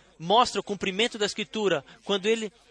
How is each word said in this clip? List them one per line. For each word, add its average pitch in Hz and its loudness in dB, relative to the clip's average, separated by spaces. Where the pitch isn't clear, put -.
mostra 202 4
o - -4
cumprimento 202 -4
da 208 0
Escritura, 190 -2
quando 196 -2
ele 220 0